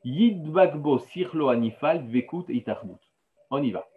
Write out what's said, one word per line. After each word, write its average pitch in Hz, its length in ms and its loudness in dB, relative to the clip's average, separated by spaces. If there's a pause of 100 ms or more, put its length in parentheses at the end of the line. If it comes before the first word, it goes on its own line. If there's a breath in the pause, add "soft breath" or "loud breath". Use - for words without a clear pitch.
Yidbakbo 156 960 2
sirlo 165 480 -2
anifal 123 580 0
dvekut 123 440 -4
itachbut. 110 500 -6 (500)
On 139 100 -2
y 123 120 -2
va. 92 240 -8